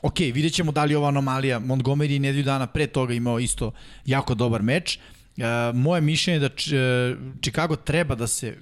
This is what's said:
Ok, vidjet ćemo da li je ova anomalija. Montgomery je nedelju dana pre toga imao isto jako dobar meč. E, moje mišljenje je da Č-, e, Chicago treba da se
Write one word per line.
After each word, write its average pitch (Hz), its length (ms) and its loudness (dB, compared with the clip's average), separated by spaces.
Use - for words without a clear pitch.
Ok, - 180 -2
vidjet 151 320 2
ćemo 160 200 0
da 151 120 2
li 147 80 2
je 151 60 2
ova 147 100 2
anomalija. 135 520 0
Montgomery 135 500 0
je 143 100 2
nedelju 139 240 0
dana 135 220 0
pre 147 200 0
toga 127 280 0
imao 117 260 0
isto 117 300 -2
jako 131 300 0
dobar 113 280 2
meč. 139 360 0
E, - 60 -6
moje 156 260 2
mišljenje 156 360 2
je 151 40 2
da 139 100 2
Č-, - 260 -4
e, 127 380 2
Chicago 156 340 0
treba 160 380 0
da 117 120 -2
se - 360 -4